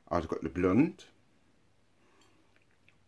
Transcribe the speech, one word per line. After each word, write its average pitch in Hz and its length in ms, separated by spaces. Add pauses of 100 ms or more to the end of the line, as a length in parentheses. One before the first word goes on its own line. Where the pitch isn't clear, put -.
I've 82 180
got - 160
the 80 60
blonde, 95 560 (2000)